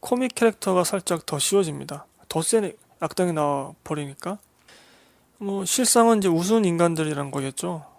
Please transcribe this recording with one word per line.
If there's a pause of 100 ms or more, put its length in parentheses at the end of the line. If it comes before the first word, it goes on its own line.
코믹
캐릭터가
살짝
더
씌워집니다. (220)
더
센 (280)
악당이
나와버리니까. (1000)
뭐
실상은
이제
우스운
인간들이란
거겠죠. (140)